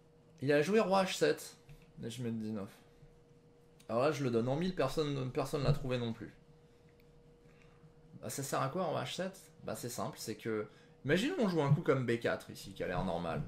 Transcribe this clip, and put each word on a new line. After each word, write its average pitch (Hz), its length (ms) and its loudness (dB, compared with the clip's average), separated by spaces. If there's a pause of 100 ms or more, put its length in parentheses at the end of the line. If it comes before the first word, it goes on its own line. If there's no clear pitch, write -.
(400)
Il 135 100 0
a 147 120 6
joué 202 180 4
roi 190 240 4
H - 120 -2
sept, - 420 0 (400)
Nejmetdinov. 113 720 -6 (1160)
Alors 113 140 2
là, 156 100 4
je 139 120 -2
le 123 60 2
donne 117 180 2
en 139 80 0
mille, 180 180 0
personne, 139 560 0
personne 135 320 -2
l'a 127 100 6
trouvé 127 260 0
non 117 140 -2
plus. 87 220 -10 (1900)
Bah, 110 100 -8
ça 139 120 -6
sert 135 200 -2
à 135 60 0
quoi 180 180 -2
en 135 120 0
H 127 160 -4
sept ? - 380 -8 (120)
Bah, 107 120 -4
c'est 120 140 -8
simple, 110 280 -6
c'est 110 180 -6
que, 107 300 -4 (380)
imaginons 202 360 2
on 208 80 4
joue 165 140 2
un 147 120 6
coup 165 80 4
comme 131 240 2
B 117 120 2
quatre 101 320 -2
ici, - 220 -12
qui 90 100 -8
a 85 40 0
l'air 90 180 0
normal, 85 440 -2